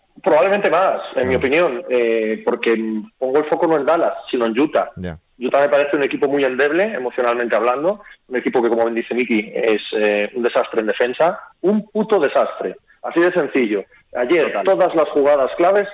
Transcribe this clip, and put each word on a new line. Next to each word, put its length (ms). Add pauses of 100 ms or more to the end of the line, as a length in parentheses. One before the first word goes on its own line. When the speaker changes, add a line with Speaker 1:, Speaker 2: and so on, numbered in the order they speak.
(220)
Speaker 1:
Probablemente 480
más, 300 (160)
en 120
mi 60
Speaker 2:
Ah. 40
Speaker 1:
opinión, 500
eh, 560
porque 320 (420)
pongo 200
el 80
foco 200
no 100
en 100
Dallas, 280 (160)
sino 160
en 120
Utah. 380
Speaker 2:
Ya. 220 (200)
Speaker 1:
Utah 220
me 80
parece 280
un 80
equipo 240
muy 160
endeble, 500
emocionalmente 640
hablando, 440 (280)
un 80
equipo 260
que, 60
como 160
bien 100
dice 200
Miki, 380
es, 300 (100)
eh, 420
un 100
desastre 360
en 60
defensa, 540 (200)
un 280
puto 320
desastre, 560 (260)
así 180
de 120
sencillo. 520 (320)
Ayer 360
Speaker 3:
Total. 120
Speaker 1:
todas 300
las 140
jugadas 480
claves 380